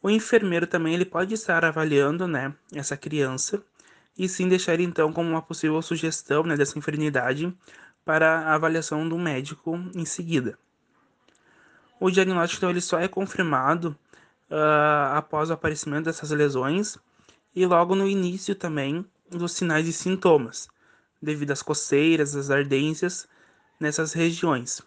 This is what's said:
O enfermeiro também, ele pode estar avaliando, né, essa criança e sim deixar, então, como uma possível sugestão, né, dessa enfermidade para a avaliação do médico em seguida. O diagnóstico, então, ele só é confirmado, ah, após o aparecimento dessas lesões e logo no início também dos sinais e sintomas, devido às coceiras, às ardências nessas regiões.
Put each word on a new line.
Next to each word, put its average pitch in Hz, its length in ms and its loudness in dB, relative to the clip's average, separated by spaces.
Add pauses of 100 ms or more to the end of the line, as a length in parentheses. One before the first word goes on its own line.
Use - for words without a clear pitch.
O 196 80 -2
enfermeiro 208 560 2
também, 165 300 0
ele 175 100 2
pode 185 300 -4
estar 170 300 0
avaliando, 156 640 2
né, 139 260 -4 (180)
essa 139 240 -8
criança 143 640 -4 (560)
e 185 120 -2
sim 180 200 -2
deixar, 180 300 2
então, 165 340 0
como 170 160 -2
uma 160 140 -2
possível 160 400 -2
sugestão, 160 640 -2
né, 160 120 0
dessa 143 220 0
enfermidade 147 760 0 (520)
para 160 380 4
a 156 120 2
avaliação 160 540 0
do 165 100 -2
médico 160 580 -4 (200)
em 170 80 -4
seguida. 160 520 -2 (1400)
O 185 140 2
diagnóstico, 180 480 2
então, 180 100 0
ele 180 100 0
só 175 200 -2
é 185 80 0
confirmado, 165 880 0 (540)
ah, 151 680 2
após 156 320 -2
o - 20 0
aparecimento 151 520 -4
dessas 160 260 -6
lesões 147 680 0 (580)
e 185 120 2
logo 175 300 4
no 196 120 2
início 190 460 -2
também 156 500 -4 (240)
dos 175 240 -6
sinais 160 360 0
e 165 40 -4
sintomas, 175 760 2 (520)
devido 147 300 -4
às 139 100 -2
coceiras, 147 760 2
às 139 160 -6
ardências 143 720 0 (540)
nessas 156 320 -2
regiões. 165 760 -2